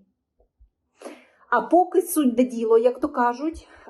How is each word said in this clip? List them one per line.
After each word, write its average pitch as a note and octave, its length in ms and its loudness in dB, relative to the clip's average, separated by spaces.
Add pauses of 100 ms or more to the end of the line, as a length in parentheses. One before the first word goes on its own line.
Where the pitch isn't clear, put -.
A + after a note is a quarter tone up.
(1500)
А A#3+ 100 0
поки F4 420 2
суть C4 320 -2
да A#3+ 80 2
діло, A3+ 360 2
як B3 220 0
то D4 80 -4
кажуть, C4 600 -4 (220)